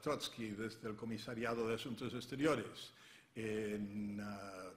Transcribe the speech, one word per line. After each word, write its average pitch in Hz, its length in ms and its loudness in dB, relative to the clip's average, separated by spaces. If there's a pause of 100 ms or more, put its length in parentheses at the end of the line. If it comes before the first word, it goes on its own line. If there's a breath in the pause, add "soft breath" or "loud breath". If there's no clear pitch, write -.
Trotsky 120 480 0
desde 107 380 -2
el 107 80 -2
Comisariado 113 720 0
de 117 60 4
Asuntos 120 400 -2
Exteriores 135 800 2 (440 loud breath)
en, 104 840 0
ah, 98 560 -6